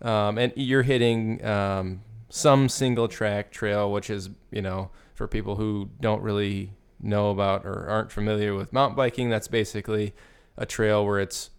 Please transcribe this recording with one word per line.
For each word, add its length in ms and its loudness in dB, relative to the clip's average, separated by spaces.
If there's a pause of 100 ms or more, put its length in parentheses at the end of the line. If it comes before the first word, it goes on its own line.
Um, 360 2
and 180 2
you're 260 2
hitting, 640 2
um, 580 -2 (280)
some 380 6
single 400 2
track 420 -2
trail, 400 0
which 200 -4
is, 200 -6 (200)
you 120 -4
know, 280 -6 (240)
for 120 -6
people 300 -4
who 340 -2 (100)
don't 220 0
really 500 -2 (280)
know 300 2
about 340 0
or 240 -8
aren't 240 -2
familiar 420 0
with 180 -6
mountain 240 2
biking, 340 0
that's 180 0
basically 640 -2 (420)
a 100 -6
trail 400 2
where 140 2
it's 380 -6